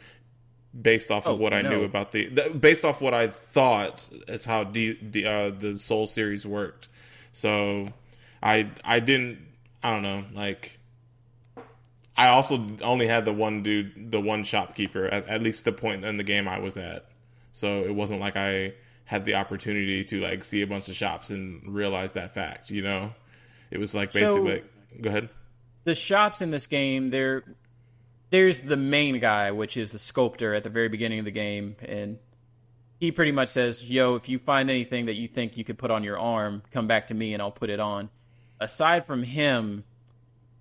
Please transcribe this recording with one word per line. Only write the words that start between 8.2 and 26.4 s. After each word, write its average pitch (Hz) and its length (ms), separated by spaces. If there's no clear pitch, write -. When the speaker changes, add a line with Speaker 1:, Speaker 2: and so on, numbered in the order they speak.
Speaker 1:
I, 107 280
I 117 160
didn't, 123 400
I 117 80
don't 104 120
know, 98 300
like, 101 460
I 123 120
also 127 400
only 120 240
had 113 180
the 107 80
one 107 300
dude, 104 480
the 107 100
one 107 220
shopkeeper, 95 600
at, 101 220
at 110 140
least 113 240
the 117 60
point 101 340
in 104 120
the 101 60
game 101 240
I 95 120
was 98 180
at. 87 280
So 101 300
it 101 120
wasn't 104 240
like 98 160
I 98 380
had 101 200
the 104 100
opportunity 98 680
to, 98 160
like, 92 220
see 101 180
a 101 60
bunch 98 220
of 92 60
shops 87 340
and 95 460
realize 98 380
that 87 200
fact, - 360
you 104 120
know? 98 320
It - 80
was, 104 140
like, 101 180
Speaker 2:
So, 101 80
Speaker 1:
basically, 190 160
like, - 500
go 107 80
ahead. 107 200
Speaker 2:
the 165 120
shops 208 460